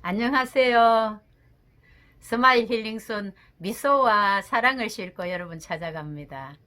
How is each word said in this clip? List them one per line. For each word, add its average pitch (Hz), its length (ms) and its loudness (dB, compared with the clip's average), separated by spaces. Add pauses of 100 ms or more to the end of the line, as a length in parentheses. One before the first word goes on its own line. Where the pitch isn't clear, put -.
안녕하세요. 233 1120 2 (1000)
스마일 240 480 2
힐링손 220 640 -6 (240)
미소와 208 880 2
사랑을 247 480 0
싣고 180 400 -10
여러분 175 280 -8
찾아갑니다. 151 1080 -12